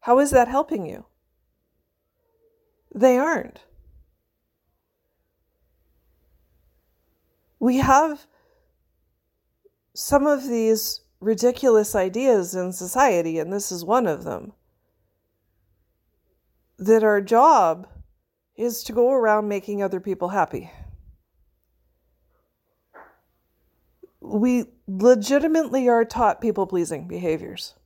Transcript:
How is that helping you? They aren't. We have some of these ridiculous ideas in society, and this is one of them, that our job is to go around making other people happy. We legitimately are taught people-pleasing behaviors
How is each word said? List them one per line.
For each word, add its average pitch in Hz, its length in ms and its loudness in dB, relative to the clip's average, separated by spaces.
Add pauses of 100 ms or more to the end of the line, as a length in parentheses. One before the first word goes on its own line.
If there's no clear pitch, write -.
How 247 180 4
is 285 120 2
that 247 180 4
helping 269 360 -4
you? - 220 -14 (1900)
They 247 220 4
aren't. 285 440 -4 (4000)
We 247 200 0
have 277 480 2 (1700)
some 285 320 0
of 285 200 0
these 220 540 -2 (200)
ridiculous 226 760 2
ideas 196 600 0
in 185 180 -6
society, 180 640 0
and 160 120 -6
this 202 220 -8
is 170 120 -10
one 226 220 0
of 165 180 -6
them, 151 280 -12 (2250)
that 214 240 2
our 208 200 2
job 208 680 4 (680)
is 233 280 -6
to - 80 -12
go 240 200 2
around 214 360 0
making 202 340 -6
other 190 180 -4
people 185 280 -6
happy. 185 420 -4 (3500)
We 240 440 -2 (240)
legitimately 254 1000 2
are 233 160 2
taught 226 360 -2
people-pleasing 180 680 -4
behaviors 175 680 -8 (120)